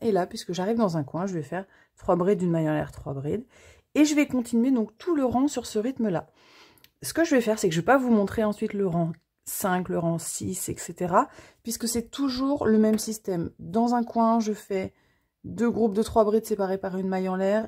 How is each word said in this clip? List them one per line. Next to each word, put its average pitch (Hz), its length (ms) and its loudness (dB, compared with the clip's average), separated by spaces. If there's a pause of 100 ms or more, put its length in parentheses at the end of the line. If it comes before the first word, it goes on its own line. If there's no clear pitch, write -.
Et 226 100 2
là, 185 160 2
puisque - 260 -10
j'arrive 190 240 0
dans 208 200 2
un 208 60 0
coin, 175 220 -6
je 196 80 -6
vais 160 100 -4
faire 180 220 -8 (320)
trois - 180 2
brides, 180 260 2
une 180 100 2
maille 160 180 2
en 156 40 0
l'air, 151 180 -2
trois - 220 -12
brides. 147 320 -4 (500)
Et 294 100 6
je 302 100 2
vais 285 120 4
continuer 240 440 0
donc 220 260 0
tout 349 180 -2
le 277 100 2
rang 247 220 2
sur 240 180 -4
ce - 140 -4
rythme-là. 220 480 -2 (760)
Ce - 120 -8
que 320 100 2
je 320 120 2
vais 247 60 6
faire, 220 180 -2
c'est 202 100 2
que 160 60 0
je 165 60 2
vais 165 40 -14
pas 262 120 6
vous 254 140 2
montrer 208 320 2
ensuite 214 300 -4
le 202 140 -2
rang 170 240 0 (340)
cinq, 180 440 -2
le 180 100 -2
rang 165 200 0
six, - 500 -6
et - 80 -8
cetera, 180 500 0 (360)
puisque 233 240 -6
c'est 233 220 -4
toujours 269 560 -2
le 220 120 4
même 220 200 4
système. 196 600 -6
Dans 220 340 0
un 240 100 2
coin, 233 360 2
je 214 140 -2
fais 190 400 -6 (500)
deux 196 260 0
groupes 208 240 2
de 208 80 2
trois 226 220 2
brides 214 220 2
séparés 190 320 -2
par 190 200 -6
une 190 120 -4
maille 190 180 -2
en 185 80 -2
l'air, 196 320 0